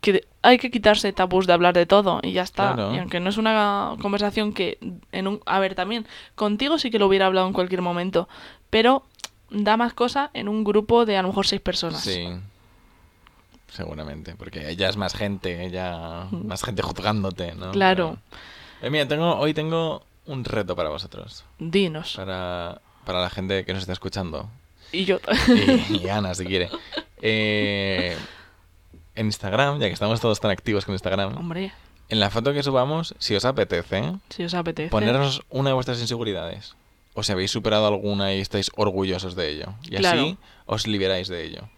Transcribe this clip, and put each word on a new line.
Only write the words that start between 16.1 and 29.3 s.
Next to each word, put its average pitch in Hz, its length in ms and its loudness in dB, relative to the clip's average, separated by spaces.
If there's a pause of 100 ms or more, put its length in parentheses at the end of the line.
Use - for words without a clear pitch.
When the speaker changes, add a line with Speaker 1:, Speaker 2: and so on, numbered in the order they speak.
Speaker 1:
Mm. 165 160 -8
Speaker 2:
más - 160 -6
gente 104 200 -6
juzgándote, 95 720 -4
¿no? 92 180 -12
Speaker 1:
Claro. 185 440 2
Speaker 2:
Claro. - 0 - (640)
Eh, 120 100 -6
mira, 147 160 2
tengo, 151 300 2
hoy 151 160 2
tengo 160 500 -2 (220)
un 135 200 -6
reto 95 300 -2
para 85 140 -2
vosotros. - 560 -10 (140)
Speaker 1:
Dinos. 165 580 -2
Speaker 2:
Para, 90 640 -6 (240)
para 92 160 -2
la 90 80 0
gente 95 380 -2
que 95 80 -4
nos 95 80 -6
está 92 100 -6
escuchando. 92 560 -6 (440)
Speaker 1:
Y 185 120 0
yo. 185 140 2 (720)
Speaker 2:
Y, - 140 0
y 92 40 -2
Ana, 98 260 0
si 92 120 -6
quiere. 92 240 2 (500)
Eh, 101 960 0 (960)
en 110 120 -2
Instagram, 127 540 0